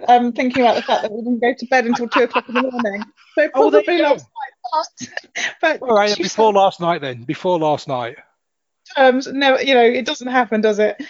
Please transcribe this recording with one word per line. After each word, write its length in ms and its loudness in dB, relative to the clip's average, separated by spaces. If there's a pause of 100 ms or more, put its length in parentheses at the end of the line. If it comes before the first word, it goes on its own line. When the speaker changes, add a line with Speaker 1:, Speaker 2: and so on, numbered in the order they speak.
Speaker 1:
um, 260 4
thinking 280 -2
about 140 4
the 80 -2
fact 180 -2
that 100 -6
we 120 -10
didn't 180 -2
go 160 2
to 80 -14
bed 220 0
until 200 -2
two 140 0
o'clock 280 -2
in 40 -10
the 80 0
morning. 420 -4 (300)
So 220 2
Speaker 2:
Oh, 160 4
there 80 6
you 60 2
Speaker 1:
probably 120 0
Speaker 2:
go. 60 2
Speaker 1:
last 240 0
night, 840 -8 (500)
but, 200 0
<laughs> 0 -
but 20 -16
Speaker 2:
All 140 0
right, 200 2
Speaker 1:
she 60 -4
Speaker 2:
before 320 0
Speaker 1:
said 60 4
Speaker 2:
last 200 2
night 220 -2
then, 220 -10
before 340 -2
last 300 -2
night. 300 -6 (760)
Speaker 1:
terms, 300 2
no, 320 0
you 160 0
know, 100 6
it 220 2
doesn't 220 -8
happen, 340 0
does 160 0
it? 200 0 (120)